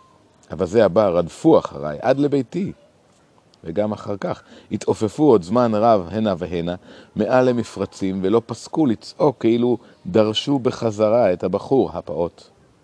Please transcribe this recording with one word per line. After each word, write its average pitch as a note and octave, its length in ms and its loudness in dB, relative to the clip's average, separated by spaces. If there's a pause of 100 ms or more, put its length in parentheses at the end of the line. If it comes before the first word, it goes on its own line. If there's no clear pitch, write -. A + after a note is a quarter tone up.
(520)
אווזי F2+ 300 0
הבר F#2+ 360 4
רדפו F2 420 2
אחריי D2 420 -8
עד C3+ 180 0
לביתי, C#3+ 520 -2 (920)
וגם G#2 280 -4
אחר G2+ 260 -8
כך D#3 260 -8 (280)
התעופפו G#2+ 520 -2
עוד A2+ 200 6
זמן A2+ 320 0
רב G#2+ 360 4
הנה G#2+ 260 0
והנה, E2+ 380 -4 (400)
מעל B2+ 340 2
למפרצים, G2 720 -4
ולא G#2+ 220 2
פסקו - 400 -4
לצעוק B2+ 540 -2
כאילו A#2+ 380 2 (280)
דרשו G#2+ 540 0
בחזרה A2 760 0
את F2 100 -6
הבחור G2 500 0
הפעוט. E2+ 500 -6 (400)